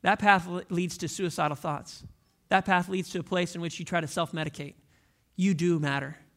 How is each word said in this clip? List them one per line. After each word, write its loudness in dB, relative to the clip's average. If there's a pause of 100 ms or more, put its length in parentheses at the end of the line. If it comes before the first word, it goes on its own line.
That 2
path 6
le-, -6
leads -2
to -4
suicidal -2
thoughts. -8 (460)
That 4
path 2
leads -4
to -6
a -6
place -2
in -8
which -6
you -8
try 0
to -2
self-medicate. -4 (600)
You 4
do 2
matter. -2 (200)